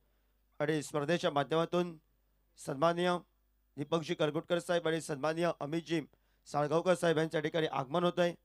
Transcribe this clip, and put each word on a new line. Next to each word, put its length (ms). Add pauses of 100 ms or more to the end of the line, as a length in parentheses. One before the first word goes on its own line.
(580)
आणि 240
स्पर्धेच्या 480
माध्यमातून 680 (600)
सन्माननीय 600 (580)
दीपकजी 380
करगुटकर 440
साहेब 300
आणि 120
सन्माननीय 500 (100)
अमितजी 420 (440)
साळगावकर 480
साहेब 240
यांच्या 220
ठिकाणी 260
आगमन 380
होत 140
आहे. 160 (100)